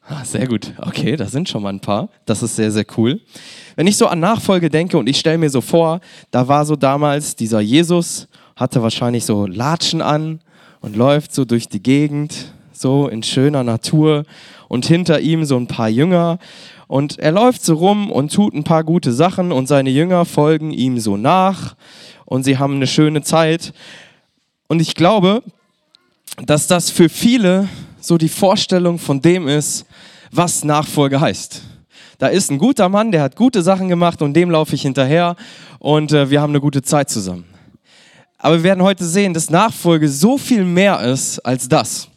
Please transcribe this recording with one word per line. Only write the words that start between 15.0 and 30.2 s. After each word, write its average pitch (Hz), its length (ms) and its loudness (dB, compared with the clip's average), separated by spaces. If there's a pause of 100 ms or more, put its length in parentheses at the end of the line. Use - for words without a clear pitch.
ihm 160 240 0
so 139 120 0
ein 123 120 -4
paar 113 200 -2
Jünger 170 500 2 (480)
und 143 320 -4
er 156 140 0
läuft 233 320 2
so 165 100 2
rum 202 360 0
und 147 220 -2
tut 208 220 2
ein 151 100 -4
paar 160 200 2
gute 160 280 0
Sachen 180 400 0
und 131 160 -2
seine 135 220 2
Jünger 175 360 2
folgen 156 440 0
ihm 127 300 -2
so 107 160 -2
nach 185 600 0 (500)
und 131 160 -4
sie 131 160 0
haben 139 180 -2
eine 135 100 0
schöne 151 360 2
Zeit. 160 500 0 (960)
Und 160 120 0
ich - 140 -2
glaube, 190 480 2 (1000)
dass 147 220 0
das 175 240 0
für 170 180 0
viele 196 600 2 (320)
so 170 180 0
die 160 100 0
Vorstellung 180 680 0
von 139 240 -4
dem 175 260 2
ist, 147 380 -4 (440)